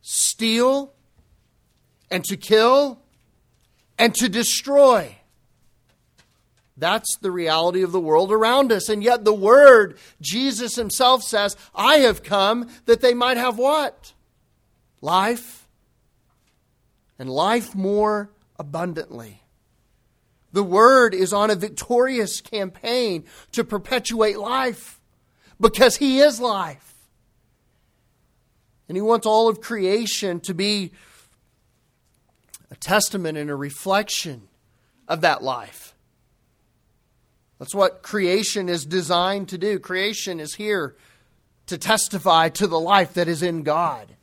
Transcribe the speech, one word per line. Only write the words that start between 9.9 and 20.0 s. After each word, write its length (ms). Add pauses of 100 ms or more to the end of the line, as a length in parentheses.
Jesus 540
himself 480
says, 340 (200)
"I 220
have 260
come 440 (180)
that 140
they 140
might 220
have" 200
what? 580 (840)
"Life, 680 (1500)
and 140
life 460
more 540 (280)
abundantly." 840 (1080)